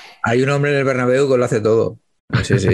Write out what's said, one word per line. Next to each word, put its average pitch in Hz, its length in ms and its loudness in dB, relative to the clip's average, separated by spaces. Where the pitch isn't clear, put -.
Hay 120 180 0
un 135 80 -2
hombre 143 220 0
en 139 60 0
el 135 60 0
Bernabéu 131 460 0
que 127 80 2
lo 123 60 2
hace 117 160 -2
todo. 110 380 0
Sí, - 160 0
sí, 98 160 -2